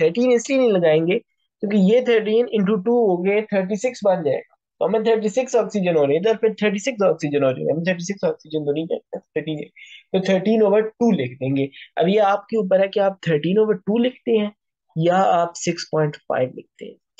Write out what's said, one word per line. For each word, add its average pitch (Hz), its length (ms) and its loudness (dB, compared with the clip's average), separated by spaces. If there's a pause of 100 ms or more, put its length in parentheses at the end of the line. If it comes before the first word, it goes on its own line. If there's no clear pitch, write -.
थर्टीन 226 300 2
इसलिए 254 280 0
नहीं 247 120 4
लगाएंगे 165 460 2
क्योंकि - 600 -6 (140)
ये 247 100 4
thirteen 220 440 2 (120)
into 202 280 0
two 233 80 2 (140)
हो 180 100 2
गए, 196 260 0
थर्टी 196 340 -2
सिक्स 247 280 -6
बन 185 180 2
जाएगा, - 320 -4 (260)
तो - 40 2
हमें 214 180 0
thirty 214 260 0
six 254 260 -2
oxygen 190 420 0
हो 147 80 4
रही 139 100 2
है, 165 60 0
इधर 220 160 0
फिर 220 160 0 (100)
थर्टी 208 160 0
सिक्स 220 240 -4
ऑक्सीजन 151 400 0
हो 135 80 2
रही 151 140 -6
है, 143 80 0
हमें 165 140 -4
thirty 175 180 -4
six 196 180 -8
oxygen 156 420 -6
तो 143 80 -2
नहीं 160 140 -4
चाहिए, - 320 -8
थर्टीन 151 400 -8
है, - 60 -12 (480)
तो 190 60 0 (100)
थर्टीन 202 340 2
ओवर 208 180 4
टू 220 300 -2
लिख 127 280 -2
देंगे। 139 300 -2 (280)
अब 156 100 2
ये 196 100 2 (120)
आपके 202 280 -2
ऊपर 190 240 2
है 196 60 2
कि 196 120 -4
आप 196 280 0
थर्टीन 170 320 0
ओवर 214 160 2 (100)
टू 208 120 0
लिखते 240 400 0
हैं 208 140 -2 (440)
या 170 220 2
आप 170 400 2
सिक्स - 340 -6
पॉइंट 151 260 0
फ़ाइव - 380 -4
लिखते - 300 -20
हैं। - 100 -18 (240)